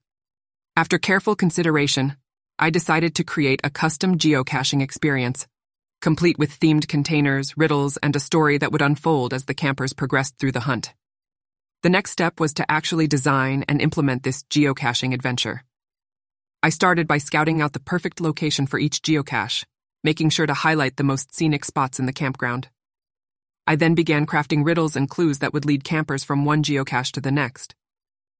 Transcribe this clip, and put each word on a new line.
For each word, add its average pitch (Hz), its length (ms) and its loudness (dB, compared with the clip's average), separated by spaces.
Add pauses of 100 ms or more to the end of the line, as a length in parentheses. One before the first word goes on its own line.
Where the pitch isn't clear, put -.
(760)
After 165 220 2
careful 196 380 0
consideration, 147 840 2 (400)
I 160 140 2
decided 165 420 2
to 170 100 -2
create 135 400 0
a 143 60 0
custom 170 480 0
geocaching 139 640 0
experience, 135 640 -2 (540)
complete 165 380 2
with 147 220 -2
themed 151 280 4
containers, 143 720 0
riddles, 143 400 2
and 147 180 0
a 143 40 -2
story 147 400 2
that 143 120 -2
would 147 120 0
unfold 143 500 2
as 131 120 -4
the 139 100 -4
campers 135 380 -2
progressed 135 440 -2
through 135 140 0
the 127 100 -4
hunt. 117 320 -4 (880)
The 175 80 2
next 185 220 2
step - 280 -2
was 151 160 0
to - 160 -2
actually 160 360 0
design 135 600 0
and 147 140 2
implement 139 400 0
this 135 220 -4
geocaching 135 680 0
adventure. 123 500 -4 (1000)
I 156 80 4
started 170 380 2
by 147 100 2
scouting 156 440 0
out 147 120 0
the - 60 -10
perfect - 420 -6
location 151 460 -2
for 139 100 -4
each 143 240 -2
geocache, 135 600 -2 (400)
making 160 260 0
sure 156 160 0
to 147 80 0
highlight 151 440 0
the 143 60 -2
most 135 320 -2
scenic 151 300 0
spots 135 340 -4
in 131 60 -2
the 131 80 -2
campground. 131 560 -4 (960)
I 156 100 2
then 165 200 4
began 151 320 2
crafting 147 380 0
riddles 165 300 0
and 139 140 0
clues 151 300 0
that 143 140 -2
would 147 120 -2
lead 139 180 0
campers 156 400 -2
from 143 220 0
one 151 180 2
geocache 135 500 -2
to 135 80 -6
the 131 100 -2
next. 135 440 -4 (640)